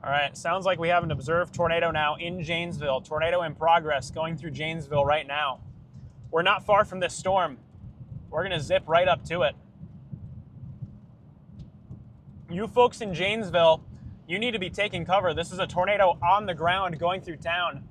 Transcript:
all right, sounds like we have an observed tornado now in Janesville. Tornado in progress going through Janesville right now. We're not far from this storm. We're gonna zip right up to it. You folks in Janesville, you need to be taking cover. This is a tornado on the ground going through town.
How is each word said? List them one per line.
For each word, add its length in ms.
all 80
right, 280
sounds 280
like 140
we 80
have 160
an 80
observed 420
tornado 380
now 240
in 260
Janesville. 600
Tornado 420
in 100
progress 580
going 260
through 140
Janesville 520
right 240
now. 320
We're 100
not 240
far 200
from 160
this 120
storm. 440
We're 140
gonna 180
zip 260
right 220
up 160
to 160
it. 140
You 180
folks 340
in 120
Janesville, 680
you 140
need 120
to 80
be 100
taking 340
cover. 300
This 180
is 80
a 80
tornado 560
on 220
the 80
ground 440
going 240
through 160
town. 540